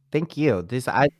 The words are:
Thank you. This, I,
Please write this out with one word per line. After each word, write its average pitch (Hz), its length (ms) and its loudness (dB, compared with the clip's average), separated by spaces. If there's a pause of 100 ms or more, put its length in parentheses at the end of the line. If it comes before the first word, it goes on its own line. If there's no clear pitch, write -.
(120)
Thank 156 260 -4
you. 135 240 2
This, 120 280 -6
I, 131 180 2 (120)